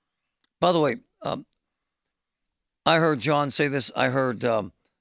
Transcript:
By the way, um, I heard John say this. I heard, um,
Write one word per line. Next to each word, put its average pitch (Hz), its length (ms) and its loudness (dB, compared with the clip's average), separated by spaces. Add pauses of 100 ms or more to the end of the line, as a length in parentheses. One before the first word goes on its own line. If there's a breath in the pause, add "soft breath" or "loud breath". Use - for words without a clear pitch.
(600)
By 175 120 2
the 165 80 2
way, 143 160 0 (260)
um, - 240 -8 (1400)
I 160 120 4
heard 156 240 2
John 147 320 0
say 147 160 0
this. 135 260 -4
I 127 140 0
heard, 127 360 -2
um, 110 280 -2 (280)